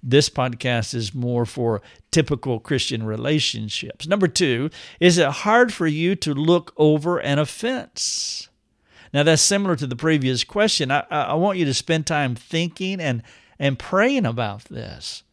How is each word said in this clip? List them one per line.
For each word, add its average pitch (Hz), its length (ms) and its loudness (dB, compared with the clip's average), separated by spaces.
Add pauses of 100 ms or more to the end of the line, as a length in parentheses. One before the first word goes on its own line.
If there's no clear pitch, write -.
this 139 280 2
podcast 123 640 -4
is 110 200 -6
more 120 300 -2
for 117 380 -2 (280)
typical 135 480 0
Christian 123 440 -4
relationships. 117 1040 -4
Number 196 220 2
two, 135 420 0 (280)
is 175 200 6
it 151 100 4
hard 220 420 4
for 175 160 -2
you 165 300 0
to 151 160 -4
look 165 460 2
over 151 400 4
an 143 200 0
offense? - 1080 -6 (640)
Now, 143 120 2
that's 160 180 6
similar 202 340 2
to 135 100 -6
the 127 80 -6
previous 131 480 0
question. 202 480 0
I, 143 200 0
I, 151 120 -2
I 135 120 -2
want 185 240 0
you 165 80 2
to 135 80 0
spend 160 320 -2
time 147 280 -2
thinking 175 640 -4
and, 131 240 -2 (360)
and 139 200 0
praying 233 460 2
about 113 420 -4
this. - 560 -12 (100)